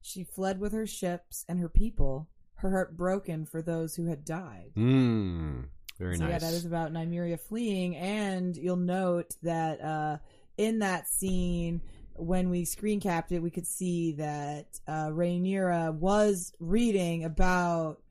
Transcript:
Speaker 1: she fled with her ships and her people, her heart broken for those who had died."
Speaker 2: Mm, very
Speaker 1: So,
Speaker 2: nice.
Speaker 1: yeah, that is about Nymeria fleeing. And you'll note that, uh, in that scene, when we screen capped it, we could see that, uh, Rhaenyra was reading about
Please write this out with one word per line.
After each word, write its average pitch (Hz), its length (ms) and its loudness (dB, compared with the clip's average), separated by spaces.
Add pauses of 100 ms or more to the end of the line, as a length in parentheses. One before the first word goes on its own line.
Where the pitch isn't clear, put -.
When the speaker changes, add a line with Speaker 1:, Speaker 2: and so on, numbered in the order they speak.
Speaker 1:
she 185 220 -10
fled 190 360 -2
with 202 140 -2
her 220 120 0
ships - 640 -6
and 180 100 -2
her 175 120 -2
people, 147 580 6 (280)
her 190 140 0
heart 185 280 0
broken 180 480 -2
for 160 160 -8
those 165 340 -4
who 170 100 -2
had 151 200 -4
died." 160 500 -10
Speaker 2:
Mm, 104 880 2 (340)
very 90 200 -4
Speaker 1:
So, 82 60 0
Speaker 2:
nice. - 80 0
Speaker 1:
yeah, 170 60 -2
that 165 140 -2
is 170 140 -4
about 165 260 -4
Nymeria 170 480 -4
fleeing. 196 560 -2
And 185 580 -2
you'll 180 220 -2
note 180 680 0
that, 165 380 0
uh, 151 380 -2 (400)
in 220 220 2
that 185 280 0
scene, 175 720 0 (340)
when 180 360 0
we 175 160 0
screen 208 340 -2
capped 175 320 -2
it, 175 80 0
we 170 100 -2
could 175 160 -6
see 170 520 -2
that, 147 480 -6 (200)
uh, 156 220 -2
Rhaenyra 175 840 0
was 196 680 4
reading 175 640 2
about 170 760 4 (100)